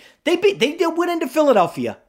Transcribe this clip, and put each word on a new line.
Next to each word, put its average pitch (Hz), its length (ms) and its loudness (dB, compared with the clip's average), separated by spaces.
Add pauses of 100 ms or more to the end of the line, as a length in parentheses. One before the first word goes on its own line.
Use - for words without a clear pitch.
(220)
they 349 140 0
beat, 381 240 0
they, 277 140 0
they 349 120 -2
went 330 240 -2
into 330 160 -4
Philadelphia 190 720 0 (100)